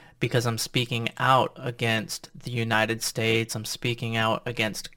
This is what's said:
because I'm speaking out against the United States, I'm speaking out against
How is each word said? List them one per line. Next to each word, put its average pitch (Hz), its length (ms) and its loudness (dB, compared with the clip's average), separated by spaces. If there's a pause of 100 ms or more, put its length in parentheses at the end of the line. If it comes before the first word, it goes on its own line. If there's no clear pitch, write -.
(180)
because 120 260 2
I'm 117 140 0
speaking 120 500 -2 (100)
out 127 380 4
against 113 800 -2
the - 160 -10
United 113 500 2
States, 113 540 0
I'm 110 120 -6
speaking 117 500 -4
out 113 280 2
against 110 520 -4